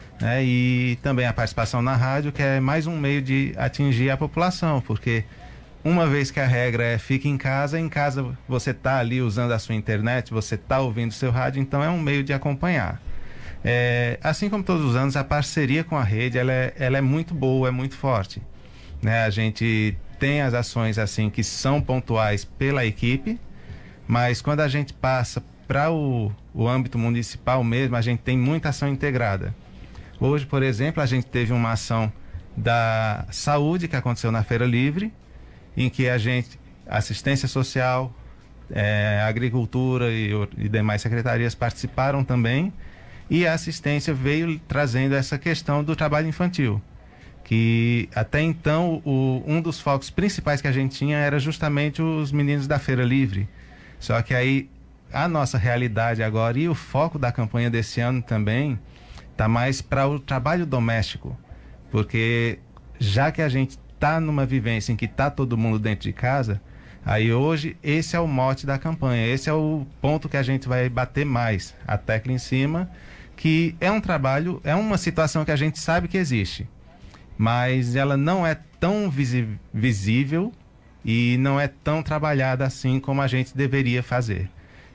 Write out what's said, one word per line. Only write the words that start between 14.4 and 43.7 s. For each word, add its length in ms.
como 140
todos 220
os 100
anos, 220
a 80
parceria 580
com 140
a 60
rede, 360
ela 140
é, 260
ela 200
é 20
muito 340
boa, 340
é 20
muito 260
forte, 440
né? 220
A 60
gente 680
tem 240
as 120
ações, 440
assim, 300
que 140
são 380
pontuais 640
pela 400
equipe, 560
mas 340
quando 200
a 80
gente 240
passa 500
pra 240
o, 420
o 140
âmbito 300
municipal 680
mesmo, 320
a 40
gente 200
tem 180
muita 320
ação 180
integrada. 640
Hoje, 240
por 180
exemplo, 400
a 40
gente 200
teve 260
uma 200
ação 400
da 720
saúde 560
que 100
aconteceu 360
na 100
Feira 240
Livre, 460
em 120
que 200
a 100
gente, 400
assistência 580
social, 640
é, 560
agricultura 840
e 240
o-, 220
e 120
demais 340
secretarias 520
participaram 720
também, 480
e 160
a 60
assistência 600